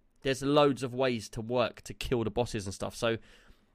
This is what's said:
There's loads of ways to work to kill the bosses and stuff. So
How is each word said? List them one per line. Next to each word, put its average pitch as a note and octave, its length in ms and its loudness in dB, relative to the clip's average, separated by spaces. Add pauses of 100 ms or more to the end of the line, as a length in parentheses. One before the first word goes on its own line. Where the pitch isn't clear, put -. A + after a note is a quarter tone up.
(220)
There's C3+ 200 -2
loads C#3+ 400 4
of B2 120 -4
ways B2 340 0
to A#2 140 -8
work A#2+ 400 -2
to - 100 -12
kill A#2 320 0
the G#2+ 60 -2
bosses A2+ 340 -2
and G2 80 -6
stuff. G2 240 -8
So A2+ 220 0 (560)